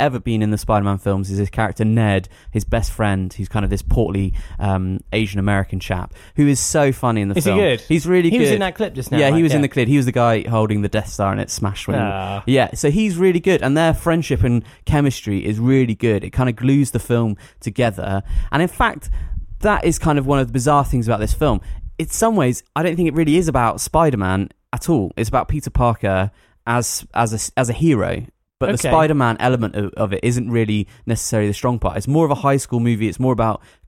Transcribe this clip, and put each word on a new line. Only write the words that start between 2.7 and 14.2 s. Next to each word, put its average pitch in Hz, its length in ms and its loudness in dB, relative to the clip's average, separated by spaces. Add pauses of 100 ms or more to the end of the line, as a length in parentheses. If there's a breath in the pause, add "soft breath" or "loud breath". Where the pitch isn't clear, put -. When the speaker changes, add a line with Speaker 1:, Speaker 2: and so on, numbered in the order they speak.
Speaker 1:
friend, 95 420 -2
who's 98 160 -8
kind 107 160 -2
of 92 60 0
this 98 120 -2
portly, 98 520 0 (240 loud breath)
um, 95 400 -2 (140)
Asian-American 98 680 0
chap, 92 340 -6 (220 loud breath)
who 143 140 4
is 139 100 2
so 143 320 2
funny 117 300 0
in 98 80 0
the 98 100 -2
Speaker 2:
Is 147 60 0
he 190 60 2
Speaker 1:
film. 196 100 2
Speaker 2:
good? 139 220 2
Speaker 1:
He's 156 220 0
really 175 260 2
Speaker 2:
He 240 80 2
Speaker 1:
good. 240 40 4
Speaker 2:
was - 80 4
in 202 100 2
that 185 140 -2
clip 196 200 -4
just 127 180 -8
now, 151 60 2
Speaker 1:
Yeah, 139 100 4
he 143 60 4
Speaker 2:
right? 165 100 4
Speaker 1:
was 147 80 2
in 147 60 2
Speaker 2:
Yeah. 143 40 2
Speaker 1:
the 139 60 2
clip. 123 200 0
He 143 80 4
was 131 100 2
the 123 60 0
guy 117 360 2
holding 107 340 2
the 101 60 -2
Death 104 200 -2
Star 98 220 -2
and 101 100 -2
it 101 100 -8
smashed - 360 -6
when 135 120 -2
he 120 60 0
Speaker 2:
Ah. 98 420 -6
Speaker 1:
Yeah, 127 280 2
so 147 160 0
he's 196 260 0
really 175 240 2
good, 180 220 2
and 135 140 0
their 165 180 2
friendship 165 480 -2